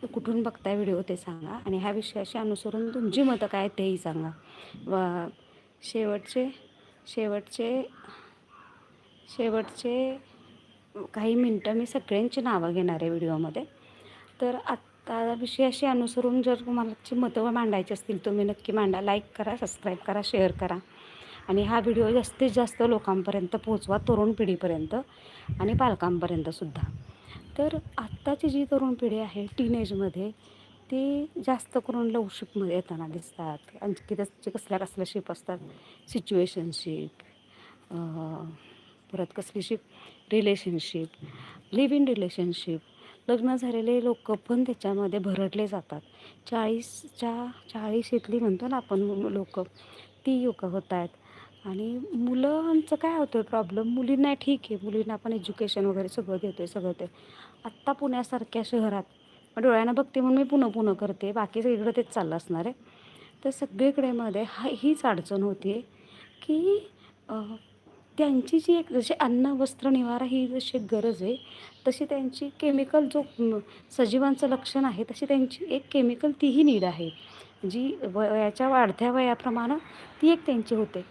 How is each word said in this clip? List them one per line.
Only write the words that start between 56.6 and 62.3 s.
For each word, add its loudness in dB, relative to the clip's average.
सगळं -4
ते. -8
आत्ता -4
पुण्यासारख्या -2
शहरात 0
डोळ्यानं 6
बघते 0
म्हणून 6
मी 6
पुणं 4
पुणं 2
करते, -4
बाकी -2
सगळीकडे 2
तेच 0
चाललं -2